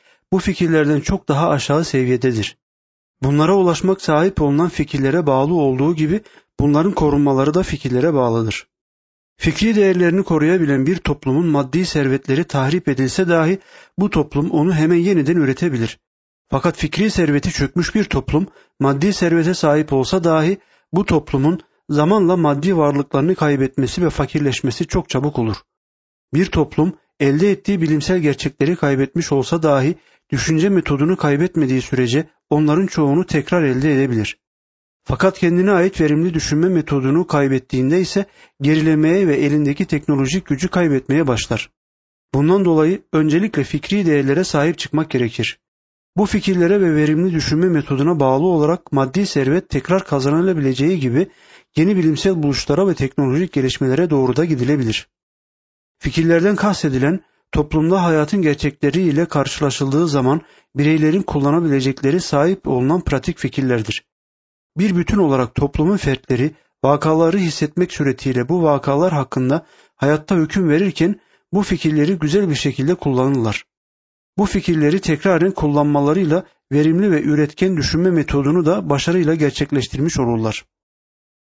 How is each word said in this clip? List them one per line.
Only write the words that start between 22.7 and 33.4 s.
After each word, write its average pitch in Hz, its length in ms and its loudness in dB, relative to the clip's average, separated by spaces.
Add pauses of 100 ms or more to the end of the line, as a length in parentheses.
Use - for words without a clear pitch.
varlıklarını 143 580 0
kaybetmesi 139 720 -2
ve 156 60 0
fakirleşmesi 147 760 -4
çok - 220 -4
çabuk 143 300 -4
olur. 110 180 -2 (800)
Bir 175 120 2
toplum 156 480 0 (260)
elde 151 300 2
ettiği 196 300 -2
bilimsel 160 380 0
gerçekleri 151 580 -2
kaybetmiş 139 560 -2
olsa 143 300 0
dahi 147 340 2 (340)
düşünce 156 380 0
metodunu 165 480 0
kaybetmediği 143 640 0
sürece 127 460 0 (220)
onların 151 360 2
çoğunu 156 400 0
tekrar 165 360 0